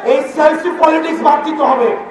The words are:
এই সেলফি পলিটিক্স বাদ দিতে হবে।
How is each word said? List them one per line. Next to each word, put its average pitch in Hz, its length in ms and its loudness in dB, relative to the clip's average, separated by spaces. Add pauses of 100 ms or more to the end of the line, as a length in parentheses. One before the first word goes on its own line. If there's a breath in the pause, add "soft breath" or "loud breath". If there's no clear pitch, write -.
এই 277 240 2
সেলফি 311 500 0
পলিটিক্স 320 440 0
বাদ 226 220 4
দিতে - 180 -4
হবে। 233 340 2 (140)